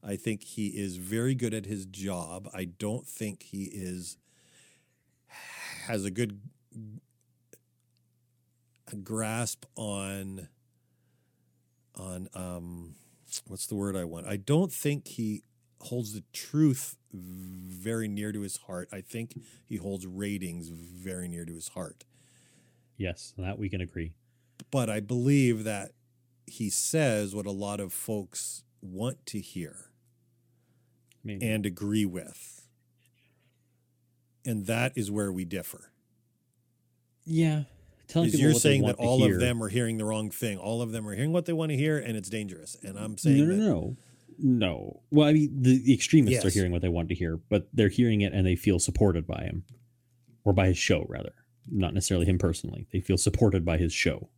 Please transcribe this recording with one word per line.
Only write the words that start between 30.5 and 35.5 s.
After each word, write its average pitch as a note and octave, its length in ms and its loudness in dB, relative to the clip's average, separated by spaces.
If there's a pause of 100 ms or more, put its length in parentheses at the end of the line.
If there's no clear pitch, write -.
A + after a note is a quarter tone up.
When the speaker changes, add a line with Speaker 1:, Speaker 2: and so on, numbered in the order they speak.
Speaker 2:
Maybe. G2+ 240 -6
Speaker 1:
and A2 200 0
agree G#2 400 0
with. - 600 -10 (1800)
And G#2+ 220 -4
that A#2 280 0
is G#2 160 -4
where G#2 220 -2
we F#2 120 -4
differ. F2 460 -10 (1300)